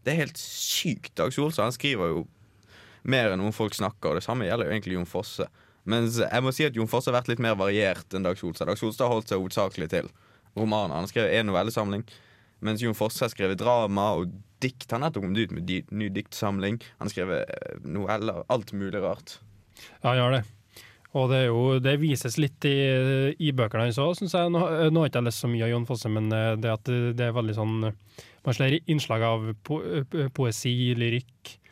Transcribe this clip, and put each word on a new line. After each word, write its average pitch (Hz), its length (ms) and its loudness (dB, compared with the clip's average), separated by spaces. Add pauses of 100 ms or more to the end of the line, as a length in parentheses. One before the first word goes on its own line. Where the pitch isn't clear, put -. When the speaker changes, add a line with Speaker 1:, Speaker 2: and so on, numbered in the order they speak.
Speaker 1:
Det 135 80 0
er 156 140 0
helt - 180 -10
sykt. - 720 -4
Dag 90 160 0
Solstad, 143 380 0
han - 20 -2
skriver 113 400 0
jo 78 160 -2 (760)
mer 123 260 4
enn 92 80 0
noen 104 160 -2
folk 107 160 0
snakker, 95 400 -4
og 82 80 0
det - 80 -6
samme 117 220 -2
gjelder 110 180 0
jo 92 80 -2
egentlig 95 240 -4
Jon 87 80 -4
Fosse. - 400 -6 (400)
Mens 117 320 0
jeg 117 240 2
må 131 80 0
si 151 160 0
at 127 80 -4
Jon 113 160 0
Fosse 123 160 0
har 123 140 2
vært 120 100 -4
litt 117 80 -2
mer 113 160 2
variert 98 560 0
enn 95 160 -2
Dag 90 80 0
Solstad. 80 320 -4
Dag 101 160 0
Solstad 113 240 0
har 120 80 2
holdt 110 160 -2
seg 95 80 2
hovedsakelig 92 560 -2
til - 160 -2 (460)
romaner. 104 420 0
Han 92 80 -4
har - 60 -14
skrevet 107 260 2
en 104 140 0
novellesamling, 104 500 0 (640)
mens 110 160 -2
Jon 113 140 0
Fosse 110 240 -2
har 120 100 0
skrevet 95 300 0
drama 104 560 2
og 87 160 -2 (320)
dikt. - 260 -6
Han 120 140 -2
har 156 80 0
nettopp 98 140 -4
kommet 101 180 0
ut 90 80 -2
med 85 160 -6
di-, 90 240 -2
ny 104 180 -4
diktsamling. 101 720 -2 (180)
Han - 80 -8
har 107 60 -4
skrevet, 90 400 -2
eh, - 320 -10
noveller, 101 640 -4
alt 113 240 -2
mulig 98 300 -4
rart. - 320 -4 (640)
Speaker 2:
Ja, 123 140 2
han - 20 4
gjør 123 200 4
det. 110 80 -2 (680)
Og 131 160 2
det 131 140 4
er - 80 4
jo, 127 320 4
det 139 160 4
vises 135 400 0
litt 147 260 0
i, 135 720 2
i 151 140 2
bøkene 117 340 2
hans 120 160 0
også, 170 220 0
synes 175 100 -2
jeg. 175 220 2
Nå, 170 60 4 (280)
nå 160 140 6
har 139 80 2
ikke - 80 0
jeg 120 80 2
lest - 160 -2
så 120 80 0
mye 113 160 2
av 117 80 2
Jon 120 160 0
Fosse, 113 180 -2
men, 107 240 2
eh, 110 220 2
det 113 160 0
at - 180 -2
det, 120 300 2
det 120 80 2
er 113 100 -2
veldig 110 220 0
sånn, 110 160 0 (160)
eh, - 320 -20 (240)
man 123 100 2
ser 143 300 4
innslag 117 400 2
av 113 180 0 (160)
po-, 156 220 -4
eh, 147 500 -2
poesi, 123 640 0
lyrikk 120 600 -4 (120)